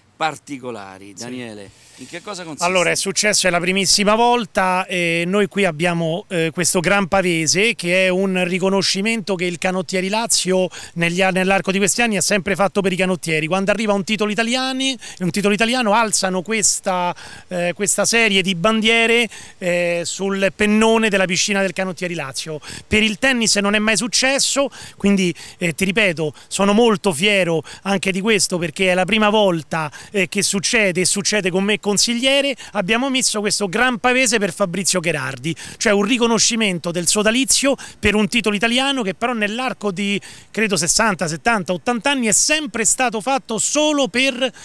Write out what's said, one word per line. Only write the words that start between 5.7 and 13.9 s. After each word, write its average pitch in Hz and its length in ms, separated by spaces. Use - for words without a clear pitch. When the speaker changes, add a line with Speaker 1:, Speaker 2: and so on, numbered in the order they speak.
Speaker 2:
eh, 165 240
questo 175 260
gran 185 300
pavese 180 680
che 180 320
è - 20
un 185 360
riconoscimento 190 920
che 180 120
il 175 120
Canottieri 185 500
Lazio 185 600
negli 170 280
a-, 190 80
nell'arco 185 420
di 190 60
questi 202 240
anni 226 140
ha 180 40
sempre 196 340
fatto 190 260
per 190 120
i 190 40
canottieri. 165 520
Quando 190 240
arriva 208 220